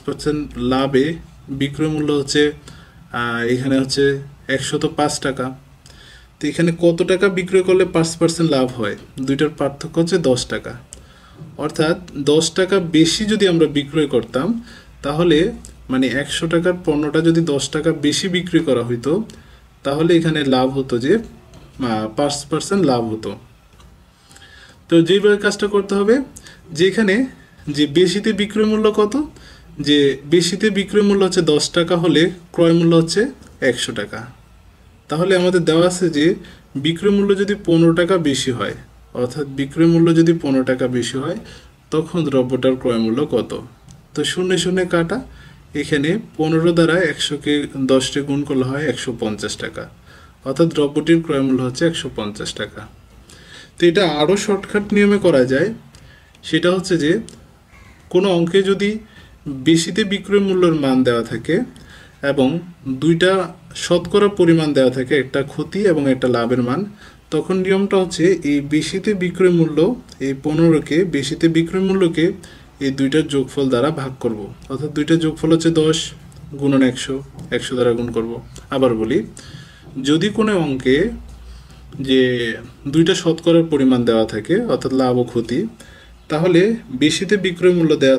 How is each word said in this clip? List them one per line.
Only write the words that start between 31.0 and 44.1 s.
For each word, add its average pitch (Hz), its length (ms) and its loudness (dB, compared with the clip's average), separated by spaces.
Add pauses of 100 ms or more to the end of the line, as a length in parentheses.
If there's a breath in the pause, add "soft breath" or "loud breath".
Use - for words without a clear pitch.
মূল্য 196 160 4
হচ্ছে 185 180 0 (100)
দশ 147 120 2 (120)
টাকা 170 200 2
হলে 165 260 2 (300)
ক্রয় 165 240 2
মূল্য 170 200 4
হচ্ছে 165 240 0 (500)
একশো - 220 -4
টাকা, 104 280 -8 (920)
তাহলে 175 260 0
আমাদের 180 280 2
দেওয়া 165 220 4
আছে 180 240 0
যে 147 160 2 (580 loud breath)
বিক্রয় 165 320 0
মূল্য 202 200 2
যদি 202 180 0 (100)
পনেরো 165 360 4
টাকা 175 180 2
বেশি 135 340 0
হয়, 101 240 -6 (380)
অর্থাৎ 127 320 -4 (120)
বিক্রয় 160 340 2
মূল্য 165 220 6
যদি 165 180 6 (100)
পনেরো 135 220 2
টাকা 131 240 0
বেশি 123 300 -2
হয়, 165 200 -6 (520 loud breath)
তখন 156 340 -2
দ্রব্যটার 131 520 0
ক্রয় 123 240 -2
মূল্য 113 260 0
কত? 113 260 -2 (600)